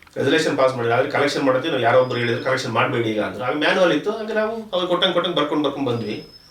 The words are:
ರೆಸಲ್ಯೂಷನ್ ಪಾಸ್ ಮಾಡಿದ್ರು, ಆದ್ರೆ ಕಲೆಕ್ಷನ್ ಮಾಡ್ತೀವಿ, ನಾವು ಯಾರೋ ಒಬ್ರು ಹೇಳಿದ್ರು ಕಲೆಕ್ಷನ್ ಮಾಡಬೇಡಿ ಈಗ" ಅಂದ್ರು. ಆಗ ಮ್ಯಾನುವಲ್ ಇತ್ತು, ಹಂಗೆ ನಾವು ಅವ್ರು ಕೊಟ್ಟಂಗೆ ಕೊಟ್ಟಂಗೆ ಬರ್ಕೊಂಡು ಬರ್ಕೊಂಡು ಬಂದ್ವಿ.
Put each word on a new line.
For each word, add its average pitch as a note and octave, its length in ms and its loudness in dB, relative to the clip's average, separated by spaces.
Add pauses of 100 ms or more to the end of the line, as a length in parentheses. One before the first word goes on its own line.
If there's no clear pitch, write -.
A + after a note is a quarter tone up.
(160)
ರೆಸಲ್ಯೂಷನ್ D3+ 420 2
ಪಾಸ್ C3 160 4
ಮಾಡಿದ್ರು, A#2 240 0
ಆದ್ರೆ C3+ 120 2
ಕಲೆಕ್ಷನ್ C#3 320 0
ಮಾಡ್ತೀವಿ, C3 300 2
ನಾವು A#2 100 0
ಯಾರೋ B2 200 6
ಒಬ್ರು B2 160 -2
ಹೇಳಿದ್ರು A#2+ 260 -2
ಕಲೆಕ್ಷನ್ B2+ 280 -2
ಮಾಡಬೇಡಿ A#2+ 380 0
ಈಗ" G#2+ 100 -2
ಅಂದ್ರು. F#2+ 240 -4
ಆಗ - 100 -2
ಮ್ಯಾನುವಲ್ E3+ 380 2
ಇತ್ತು, D#3 180 -2
ಹಂಗೆ A3 220 -4
ನಾವು A3 400 -4
ಅವ್ರು F3+ 140 -2
ಕೊಟ್ಟಂಗೆ F3+ 260 0
ಕೊಟ್ಟಂಗೆ F3 240 0
ಬರ್ಕೊಂಡು D3 320 0
ಬರ್ಕೊಂಡು C#3 220 -4
ಬಂದ್ವಿ. G#2+ 380 -6 (220)